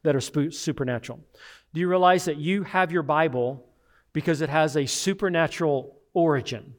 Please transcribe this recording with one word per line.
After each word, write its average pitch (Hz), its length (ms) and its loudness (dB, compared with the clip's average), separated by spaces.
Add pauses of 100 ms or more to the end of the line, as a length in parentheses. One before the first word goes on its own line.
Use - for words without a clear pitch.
that 147 120 2
are 131 40 2
spu-, 151 340 -2
supernatural, 127 680 -6 (540)
do 160 60 -4
you 180 80 0
realize 180 380 4
that 151 120 -2
you 180 260 -2
have 180 280 0
your 170 120 0
Bible 135 680 0 (420)
because 156 280 0
it 151 80 -2
has 156 260 2
a 143 100 2
supernatural 165 1120 -2 (160)
origin. 139 640 0